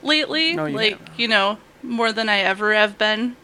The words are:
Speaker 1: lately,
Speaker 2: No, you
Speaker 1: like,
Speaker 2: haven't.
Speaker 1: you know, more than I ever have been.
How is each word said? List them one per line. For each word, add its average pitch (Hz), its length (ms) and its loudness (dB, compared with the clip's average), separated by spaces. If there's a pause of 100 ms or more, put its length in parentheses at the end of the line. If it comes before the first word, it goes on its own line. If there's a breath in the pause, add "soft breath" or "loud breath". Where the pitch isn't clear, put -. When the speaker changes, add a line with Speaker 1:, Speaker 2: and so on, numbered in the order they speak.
Speaker 1:
lately, 311 520 0
Speaker 2:
No, 339 120 -2
you 285 100 -4
Speaker 1:
like, 214 240 0
Speaker 2:
haven't. - 180 -18
Speaker 1:
you 233 100 0
know, 208 300 2 (240)
more 233 300 -2
than 220 180 -2
I 202 80 4
ever 196 340 0
have 214 240 2
been. 220 480 0